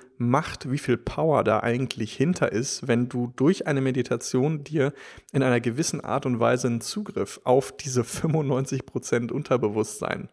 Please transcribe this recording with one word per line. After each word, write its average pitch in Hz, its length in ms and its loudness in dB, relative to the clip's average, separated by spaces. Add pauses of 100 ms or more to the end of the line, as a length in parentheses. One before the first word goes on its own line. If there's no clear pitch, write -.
(180)
Macht, 131 520 0
wie 131 80 0
viel 120 200 0
Power 151 480 2
da 107 160 4
eigentlich 117 520 -2
hinter 151 380 2
ist, - 340 -4
wenn 123 220 2
du 123 300 -4
durch 165 300 2
eine 143 120 2
Meditation 131 840 0
dir 139 260 0 (400)
in 143 120 2
einer 123 180 4
gewissen 123 400 -2
Art 131 240 -2
und 120 160 0
Weise 123 260 4
einen 117 140 0
Zugriff - 640 -6
auf 127 320 4
diese 123 260 -2
fünfundneunzig 135 840 -2
Prozent 120 460 -2
Unterbewusstsein 110 1000 -2